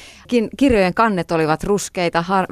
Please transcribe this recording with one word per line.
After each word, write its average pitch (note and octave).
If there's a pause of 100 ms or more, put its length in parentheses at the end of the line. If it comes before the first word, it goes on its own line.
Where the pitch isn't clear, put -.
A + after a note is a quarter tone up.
(280)
kin-, A3
kirjojen G3+
kannet G3
olivat D#3+
ruskeita, F3
har-, F#3